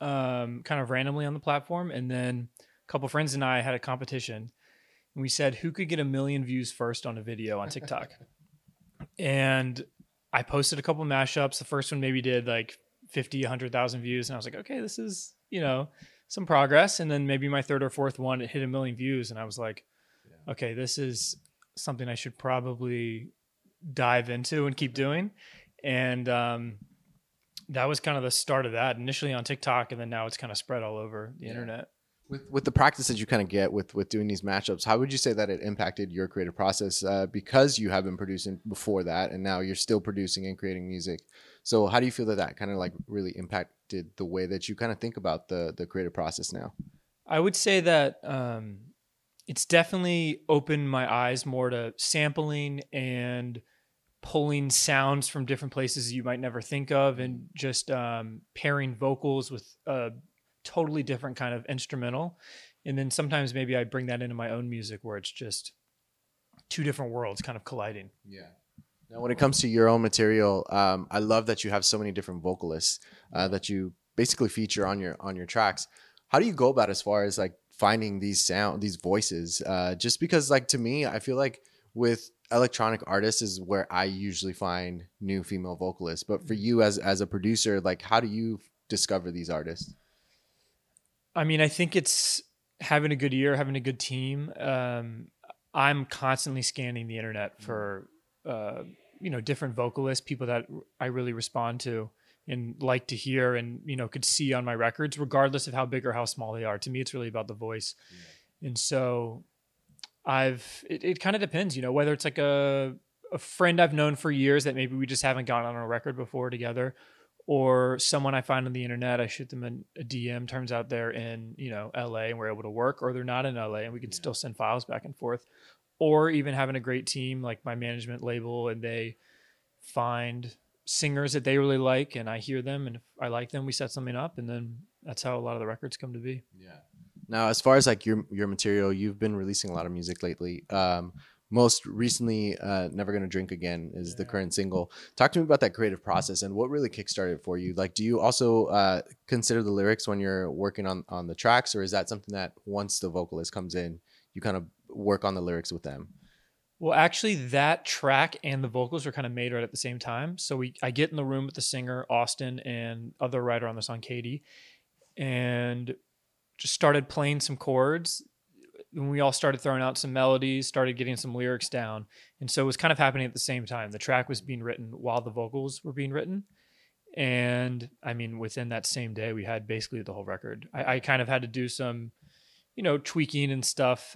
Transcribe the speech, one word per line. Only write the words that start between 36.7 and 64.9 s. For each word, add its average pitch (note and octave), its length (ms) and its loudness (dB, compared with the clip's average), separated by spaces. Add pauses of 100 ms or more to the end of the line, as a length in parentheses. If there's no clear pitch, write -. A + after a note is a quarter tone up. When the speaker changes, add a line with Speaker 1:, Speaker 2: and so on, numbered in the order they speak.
Speaker 2:
uh, F#2+ 220 2
because C3 520 4
you G#2+ 120 0
have F#2+ 160 2
been F2+ 100 -4
producing F#2+ 540 -6
before F#2+ 340 0
that, F2 280 0
and F#2+ 120 -6
now F#2+ 160 0
you're F#2+ 160 -2
still G#2+ 240 2
producing G2 480 -2
and F#2 100 -6
creating F#2 300 -6
music? F2+ 320 -6 (440)
So A2 240 6
how A2+ 120 4
do B2+ 60 6
you B2 60 2
feel A#2+ 160 -2
that G#2+ 80 2
that F#2 220 -2
kinda, G2+ 200 -4
like, F2+ 160 -2 (140)
really G2 300 -4
impacted F2+ 760 -6
the F#2+ 100 -6
way F#2 200 -2
that F#2 240 -4
you G#2 60 -8
kinda A2+ 200 -4
think A2+ 220 -8
about F2+ 320 -4
the, E2+ 260 -2
the F2+ 100 -6
creative F2+ 280 -4
process - 400 -4
now? - 200 -10 (520)
Speaker 1:
I D#3+ 140 2
would F3+ 160 4
say G3 260 4
that, D#3 420 6
um, A#2 680 -6 (540)
it's - 180 -4
definitely E3+ 840 2
opened D3 420 2
my B2+ 220 2
eyes B2 340 2
more B2+ 240 0
to A#2 280 -4
sampling D3 840 0 (120)
and B2 680 -4 (600)
pulling D3 480 0
sounds C3+ 580 4
from C3+ 180 -4
different C3+ 280 -4
places B2+ 400 -2
you B2 100 -4
might B2 160 -2
never B2 220 -6
think C#3 300 -4
of, C#3 280 4
and B2+ 200 -6
Speaker 2:
Mm. - 160 -18
Speaker 1:
just, - 360 -2
um, A#2 520 -4 (100)
pairing C#3 420 0
vocals C3+ 560 0
with - 240 -14 (100)
a A#2+ 280 -2 (500)
totally D#3 380 -2
different B2+ 340 -4
kind A#2+ 200 -4
of A#2+ 100 -8
instrumental. C3+ 760 -6 (460)
And C3+ 100 -2
then C3+ 140 0
sometimes C#3+ 420 0
maybe B2+ 240 0
I B2 80 2
bring B2+ 220 -4
that B2 160 -2
into A#2+ 140 -6
my A#2 160 -4
own A#2+ 180 -4
music A2 340 -8